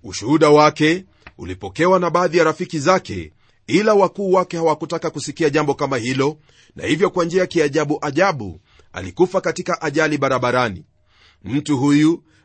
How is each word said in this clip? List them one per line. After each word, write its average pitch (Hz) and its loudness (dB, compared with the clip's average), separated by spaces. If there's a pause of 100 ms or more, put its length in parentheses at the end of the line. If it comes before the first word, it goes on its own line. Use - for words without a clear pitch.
Ushuhuda 147 0
wake 151 4 (320)
ulipokewa 98 -2
na 175 -2
baadhi 175 0
ya 170 4
rafiki 160 -2
zake, 117 -2 (340)
ila 208 2
wakuu 196 0
wake 180 0
hawakutaka 160 -4
kusikia 147 -4
jambo 147 2
kama 135 -2
hilo, 131 -2 (380)
na 80 -12
hivyo 160 0
kwa 175 0
njia 170 0
ya 180 0
kiajabu 151 0
ajabu 143 -2 (340)
alikufa 160 -2
katika 170 -6
ajali 151 -2
barabarani. 123 -2 (580)
Mtu 143 -2
huyu 147 2 (220)